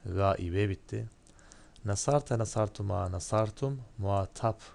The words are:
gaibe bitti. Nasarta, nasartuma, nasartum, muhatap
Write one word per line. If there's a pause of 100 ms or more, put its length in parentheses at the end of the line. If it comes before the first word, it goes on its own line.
gaibe
bitti. (760)
Nasarta,
nasartuma,
nasartum, (180)
muhatap (140)